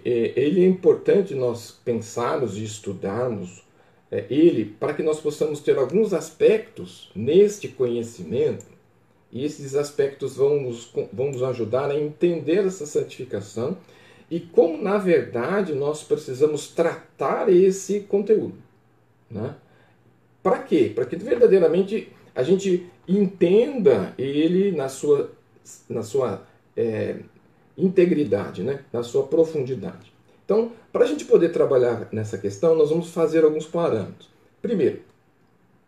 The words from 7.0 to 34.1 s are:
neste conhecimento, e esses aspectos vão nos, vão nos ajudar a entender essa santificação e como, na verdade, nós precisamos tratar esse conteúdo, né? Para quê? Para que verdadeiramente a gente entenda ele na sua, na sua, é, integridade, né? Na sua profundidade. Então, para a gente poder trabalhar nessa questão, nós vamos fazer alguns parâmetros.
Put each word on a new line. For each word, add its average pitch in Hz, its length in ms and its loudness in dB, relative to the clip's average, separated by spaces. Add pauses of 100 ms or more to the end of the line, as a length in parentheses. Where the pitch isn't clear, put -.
neste 185 520 4
conhecimento, 120 1000 -4 (680)
e 120 120 -10
esses 143 320 -6
aspectos 139 600 -2
vão 139 260 2
nos, 120 320 -10 (180)
vão 131 200 -4
nos 123 100 -6
ajudar 123 480 -2
a 143 100 -2
entender 160 680 0
essa 185 200 -6
santificação 127 880 -6 (540)
e 170 100 -6
como, 170 420 0
na 202 160 -2
verdade, 156 760 0
nós 147 300 -4
precisamos 143 640 -2
tratar 165 840 -2
esse 190 520 4
conteúdo, 208 540 0 (720)
né? 104 260 -8 (840)
Para - 180 0
quê? 117 340 0
Para 123 120 -2
que - 100 -10
verdadeiramente 190 960 2 (200)
a 127 100 -2
gente 185 440 0 (200)
entenda 190 1120 2
ele 165 540 0
na 139 160 -4
sua, 143 440 0 (580)
na 120 140 -6
sua, 117 420 -4 (320)
é, 107 400 -4 (600)
integridade, 147 840 0
né? 139 280 -6
Na 120 120 -4
sua 131 240 -2
profundidade. 135 840 -2 (300)
Então, 226 280 0 (200)
para 208 120 4
a - 40 0
gente 294 180 -4
poder 208 260 4
trabalhar 123 600 2
nessa 110 260 -6
questão, 160 380 0
nós 151 140 4
vamos 165 200 -2
fazer 160 340 2
alguns 156 220 4
parâmetros. 127 640 -4 (320)